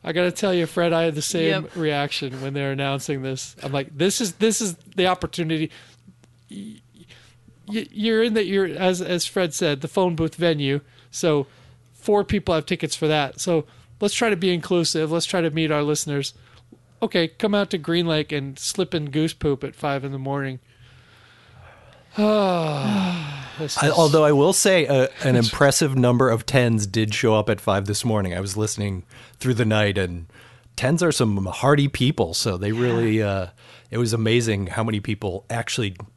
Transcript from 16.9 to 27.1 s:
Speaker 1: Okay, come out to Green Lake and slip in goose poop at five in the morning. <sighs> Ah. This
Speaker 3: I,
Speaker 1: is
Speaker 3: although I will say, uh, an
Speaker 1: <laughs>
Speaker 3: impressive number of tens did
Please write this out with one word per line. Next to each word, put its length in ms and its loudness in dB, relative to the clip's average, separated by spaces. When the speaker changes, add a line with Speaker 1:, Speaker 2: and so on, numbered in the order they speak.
Speaker 1:
Okay, 280 0
come 260 -2
out 160 0
to 60 -2
Green 300 0
Lake 240 0
and 280 -6
slip 340 -4
in 160 -4
goose 240 -2
poop 300 -2
at 120 -12
five 280 -4
in 80 -8
the 80 -8
morning. 440 -6
<sighs> 60 -20
Ah. 1300 0
This 180 -6
Speaker 3:
I, 100 2
Speaker 1:
is 60 4
Speaker 3:
although 300 6
I 80 6
will 220 6
say, 340 4
uh, 200 4
an 120 4
Speaker 1:
<laughs> 80 4
Speaker 3:
impressive 520 2
number 340 4
of 160 0
tens 420 2
did 260 0